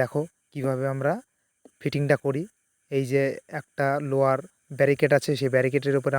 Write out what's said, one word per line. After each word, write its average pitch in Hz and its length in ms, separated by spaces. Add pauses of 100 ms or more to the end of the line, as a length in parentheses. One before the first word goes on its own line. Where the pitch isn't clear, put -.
দেখো 131 200 (320)
কীভাবে 135 320 (100)
আমরা 135 180 (680)
ফিটিংটা 143 440
করি। 139 180 (480)
এই 135 220
যে 139 100 (380)
একটা - 260 (240)
লোয়ার 135 300 (380)
ব্যারিকেড 143 400
আছে, - 200
সেই 135 160
ব্যারিকেডের 131 460
উপরে 135 180